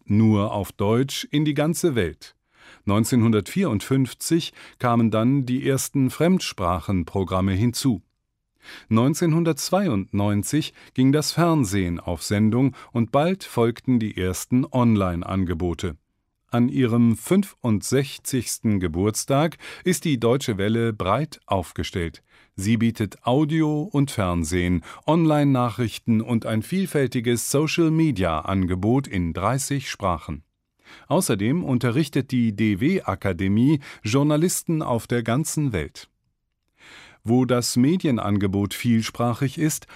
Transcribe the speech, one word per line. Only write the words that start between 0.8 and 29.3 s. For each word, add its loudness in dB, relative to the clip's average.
in 0
die -2
ganze 0
Welt. -4
Neunzehnhundertvierundfünfzig 0
kamen 2
dann 2
die -2
ersten 0
Fremdsprachenprogramme 0
hinzu. 0
Neunzehnhundertzweiundneunzig 0
ging 4
das 0
Fernsehen 0
auf -6
Sendung 2
und -2
bald 0
folgten 0
die -4
ersten -2
Online-Angebote. 0
An 0
ihrem 2
fünfundsechzigsten -2
Geburtstag -2
ist -2
die 0
Deutsche 0
Welle 0
breit -2
aufgestellt. -6
Sie 0
bietet -2
Audio 2
und 2
Fernsehen, 0
Online-Nachrichten 2
und -2
ein -2
vielfältiges -2
Social-Media-Angebot 0
in -4